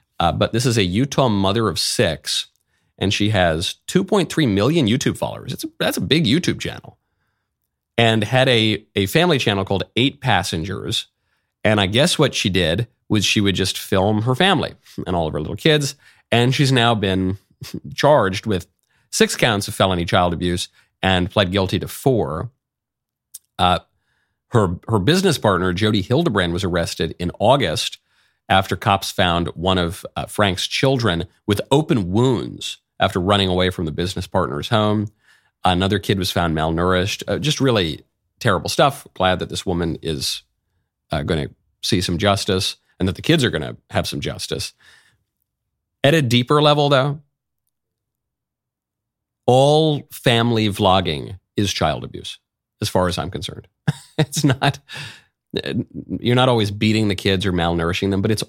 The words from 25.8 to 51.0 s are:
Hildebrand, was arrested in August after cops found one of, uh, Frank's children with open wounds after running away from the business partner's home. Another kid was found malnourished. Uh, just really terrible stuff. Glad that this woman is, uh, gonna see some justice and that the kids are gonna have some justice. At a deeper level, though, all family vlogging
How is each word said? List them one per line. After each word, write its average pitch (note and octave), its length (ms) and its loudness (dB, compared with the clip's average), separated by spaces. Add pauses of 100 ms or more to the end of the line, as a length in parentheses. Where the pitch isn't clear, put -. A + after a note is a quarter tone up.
Hildebrand, G2+ 540 0
was F2 100 -4
arrested E2+ 540 -2
in F2+ 200 -4
August A2 600 0 (500)
after F#2+ 280 2
cops - 340 0
found F2 380 0
one F#2 280 -2
of, E2+ 300 -4 (100)
uh, D2 80 -4
Frank's G2 420 -2
children A2+ 600 0 (200)
with G#2 140 0 (100)
open C3+ 400 0
wounds F#2+ 680 -2 (200)
after F#2+ 220 0
running G2 280 2
away F#2 200 2
from F2+ 160 -4
the D#2 80 -4
business E2+ 340 -6
partner's D2 440 -4
home. G#2+ 380 0 (560)
Another F#2 340 2
kid G2 200 -2
was F2+ 120 -2
found E2+ 260 0
malnourished. F2 720 0
Uh, F#2 100 -2
just C#3+ 220 -4
really G#2 420 0 (360)
terrible F2+ 320 0
stuff. - 420 0
Glad F#2 280 0
that E2 100 -6
this - 160 -8
woman E2+ 340 -2
is, C#2 420 -6 (680)
uh, D2+ 120 -2
gonna D2+ 260 -2 (340)
see F#2 180 0
some F2+ 160 -2
justice G2 600 0 (220)
and F#2 100 -4
that F2 80 -4
the - 60 -16
kids D3+ 220 2
are G2 60 2
gonna C#2 260 -6 (140)
have F2 180 -2
some C#2+ 120 -8
justice. - 520 -8 (1300)
At C#3+ 120 6
a D#3+ 80 4
deeper B2 400 2
level, D3 260 4
though, C#3+ 320 2 (2250)
all D3 640 4
family A#2 580 2
vlogging F#2 720 2 (180)